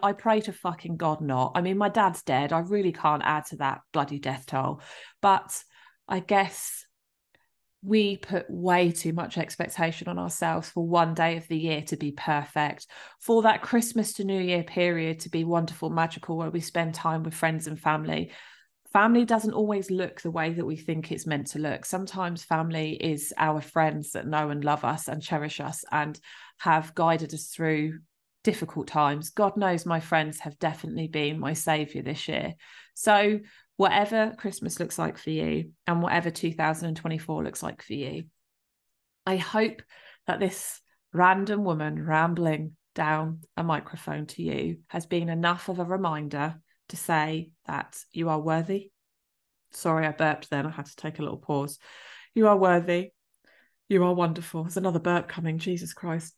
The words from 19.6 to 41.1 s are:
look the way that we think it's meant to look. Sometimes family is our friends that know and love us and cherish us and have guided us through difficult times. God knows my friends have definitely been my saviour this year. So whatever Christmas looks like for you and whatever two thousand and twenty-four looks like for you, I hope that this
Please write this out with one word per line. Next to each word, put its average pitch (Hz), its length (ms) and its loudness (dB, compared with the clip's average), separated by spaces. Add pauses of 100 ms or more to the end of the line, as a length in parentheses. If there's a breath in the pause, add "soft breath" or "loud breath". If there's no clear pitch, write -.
look 185 320 -2
the 170 80 -4
way 165 240 0
that 165 140 -2
we 156 80 -4
think 160 360 -6
it's - 140 -6
meant 147 220 -2
to - 100 -8
look. 151 260 -4
Sometimes 185 600 -4
family 160 480 0
is 151 480 -2
our 156 200 2
friends 151 520 0
that - 160 -6
know 151 240 0
and 147 120 -4
love 147 220 0
us 156 220 -2
and 156 120 -4
cherish 151 400 -4
us 151 320 -8
and 147 280 -2 (400 loud breath)
have 160 340 2
guided 165 400 2
us 156 140 -10
through 160 500 0 (460)
difficult - 440 -2
times. 147 420 2
God 202 260 2
knows 185 300 0
my 165 160 0
friends 156 400 0
have 147 180 -10
definitely 160 480 -4
been 151 320 -2
my 143 140 -2
saviour 151 500 -2
this - 240 -8
year. 165 280 -4 (380 loud breath)
So 208 460 4 (380 loud breath)
whatever 208 600 4
Christmas 175 440 -6
looks - 180 -6
like 160 180 -2
for - 120 -10
you 160 420 -2 (160)
and 170 140 2
whatever 170 280 2
two 165 220 -2
thousand 160 380 0
and 160 80 -4
twenty-four 160 440 -4
looks - 220 -6
like - 180 -8
for - 120 -12
you, 143 320 -8 (1000)
I 190 120 0
hope 220 440 0 (460 loud breath)
that 185 140 0
this - 400 -4 (320)